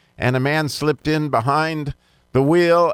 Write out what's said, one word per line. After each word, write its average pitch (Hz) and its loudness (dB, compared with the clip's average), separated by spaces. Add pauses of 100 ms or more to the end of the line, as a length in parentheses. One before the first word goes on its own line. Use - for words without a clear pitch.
(180)
and 127 -2
a 127 -2
man 151 -2
slipped 147 -4
in 156 0
behind 143 -2 (380)
the 131 2
wheel 170 4